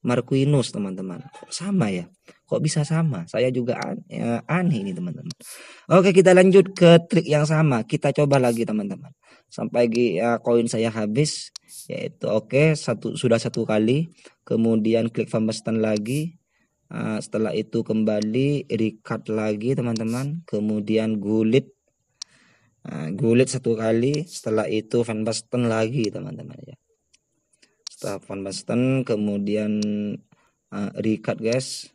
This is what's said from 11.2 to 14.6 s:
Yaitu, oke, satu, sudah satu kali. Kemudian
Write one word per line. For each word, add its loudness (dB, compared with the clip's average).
Yaitu, -8
oke, 2
satu, -6
sudah 2
satu -4
kali. 0
Kemudian 2